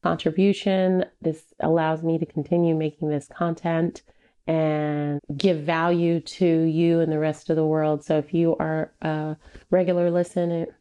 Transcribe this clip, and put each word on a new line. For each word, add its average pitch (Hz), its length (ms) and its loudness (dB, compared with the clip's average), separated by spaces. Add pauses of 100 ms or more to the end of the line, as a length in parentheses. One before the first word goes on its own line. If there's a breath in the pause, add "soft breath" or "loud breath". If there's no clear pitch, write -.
contribution. 185 1000 2 (160)
This 160 380 -4
allows 160 460 0
me 165 140 0
to 156 80 -2
continue 165 500 0
making 156 320 -4
this 147 180 -4
content 170 760 -2 (440 soft breath)
and 151 760 -2 (160)
give 160 260 0
value 170 580 0
to - 260 -2
you 165 540 2
and 156 100 2
the 151 80 0
rest 156 320 -4
of 160 60 2
the 160 100 2
world. 156 380 0
So 160 120 0
if 151 160 -2
you 165 280 2
are 156 320 -4 (100)
a 156 340 -4 (340 loud breath)
regular 175 420 2
listener 170 540 -2 (140)